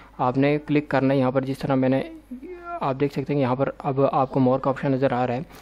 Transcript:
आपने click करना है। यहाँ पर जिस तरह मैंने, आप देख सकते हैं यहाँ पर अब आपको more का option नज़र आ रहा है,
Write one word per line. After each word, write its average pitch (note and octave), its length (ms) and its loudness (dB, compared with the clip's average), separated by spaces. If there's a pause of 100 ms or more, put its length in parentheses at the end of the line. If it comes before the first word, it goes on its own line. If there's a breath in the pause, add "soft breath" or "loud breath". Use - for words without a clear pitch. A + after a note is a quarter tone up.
(200 loud breath)
आपने C#3 380 2
click D3 320 0
करना C3+ 240 2
है। C#3 60 4
यहाँ B2+ 120 2
पर C3 120 0
जिस C3 160 -6
तरह - 160 0
मैंने, C3 220 2 (840)
आप C3+ 140 -2
देख C#3 160 0
सकते C#3+ 220 -4
हैं D3 60 0
यहाँ B2+ 160 2
पर C#3 240 -2
अब C#3 200 -2 (120)
आपको C3+ 280 0
more B2+ 240 4
का C#3 60 2
option C3+ 240 -2
नज़र C3 180 0
आ B2 120 0
रहा A#2+ 120 -2
है, D3+ 100 -6 (160 loud breath)